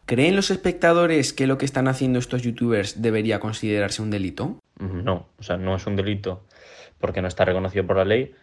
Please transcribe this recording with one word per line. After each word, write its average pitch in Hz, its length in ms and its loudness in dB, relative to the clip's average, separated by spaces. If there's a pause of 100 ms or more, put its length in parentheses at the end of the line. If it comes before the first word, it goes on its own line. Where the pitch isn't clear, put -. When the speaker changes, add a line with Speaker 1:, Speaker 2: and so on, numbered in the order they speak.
Speaker 1:
¿Creen 147 300 4
los 196 140 0
espectadores 170 840 2
que 135 120 0
lo 131 120 2
que 139 80 -2
están 135 200 0
haciendo 131 320 2
estos 123 220 -4
youtubers 113 640 0
debería 110 380 2
considerarse 104 600 -2
un 107 100 -4
delito? 104 480 -4 (200)
Speaker 2:
No, 92 480 -4 (120)
o - 40 -16
sea, 90 160 -4
no 95 180 -2
es 92 100 -6
un 101 100 -2
delito 98 440 -4 (580)
porque 92 220 -4
no 92 80 -2
está 92 160 0
reconocido 92 420 0
por 95 100 0
la 95 100 2
ley 120 260 0 (100)